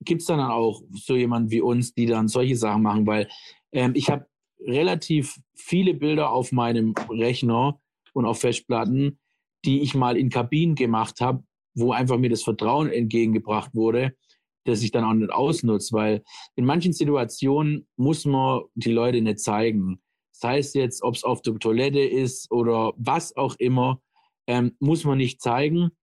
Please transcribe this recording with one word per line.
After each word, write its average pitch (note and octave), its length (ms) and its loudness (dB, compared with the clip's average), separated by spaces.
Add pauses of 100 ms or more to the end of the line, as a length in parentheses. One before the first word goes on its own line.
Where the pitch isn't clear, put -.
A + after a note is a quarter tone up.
gibt's E3+ 240 -2
dann D#3+ 140 0
auch A#2 520 0
so G2+ 240 -4
jemand A#2+ 360 2
wie A2+ 100 2
uns, A#2+ 320 0
die A#2+ 120 0
dann A2 240 2
solche B2+ 260 2
Sachen A2 280 0
machen, G#2+ 240 2
weil, G#2+ 200 0 (460)
ähm, E3+ 220 2
ich C#3+ 140 0
hab C#3+ 180 -2 (320)
relativ D#3 800 -2 (160)
viele F#3 400 0
Bilder D3 380 0
auf B2 200 -2
meinem A#2 420 2 (160)
Rechner A#2+ 720 0 (340)
und B2 120 0
auf A2+ 140 -2
Festplatten, B2+ 800 -2 (460)
die C3+ 160 2
ich C#3+ 140 -2
mal B2 200 2
in C3 140 2
Kabinen D3 460 0
gemacht A2+ 440 -2
hab, B2+ 240 0 (320)
wo A#2+ 160 2
einfach B2 260 0
mir B2+ 120 2
das A2 120 0
Vertrauen A#2+ 480 0
entgegengebracht A2 840 0
wurde, A#2 400 0 (500)
das A2+ 160 0
ich A2 100 -2
dann A#2 120 0
auch A2 100 0
nicht A2 180 0
ausnutze, A#2+ 640 0
weil G#2+ 280 0 (320)
in B2 100 -2
manchen E3 280 2
Situationen D3 920 0 (100)
muss D3+ 280 0
man C3 380 2 (120)
die A#2 160 -2
Leute A#2 300 2
nicht G#2+ 180 0
zeigen. G#2 640 0 (300)
Sei B2+ 280 -2
es C#3 140 -4
jetzt, B2+ 300 -2
ob's A#2 200 -4
auf B2 180 -2
der A2 140 -2
Toilette B2+ 440 0
ist C3 520 -2
oder A#2 460 0
was C3+ 380 -2
auch C3+ 240 -2
immer, B2+ 420 0 (460)
ähm, B2 320 0
muss D#3+ 240 2
man C#3 140 2
nicht C3 240 -2
zeigen. D3+ 480 0 (120)